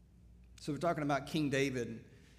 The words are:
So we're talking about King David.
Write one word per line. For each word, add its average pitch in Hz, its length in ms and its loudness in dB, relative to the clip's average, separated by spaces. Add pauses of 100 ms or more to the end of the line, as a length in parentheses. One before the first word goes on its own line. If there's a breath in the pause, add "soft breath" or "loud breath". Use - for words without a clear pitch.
(600)
So - 120 -4
we're 139 60 -4
talking 160 240 0
about 143 240 0
King 151 220 0
David. 127 560 0 (340 loud breath)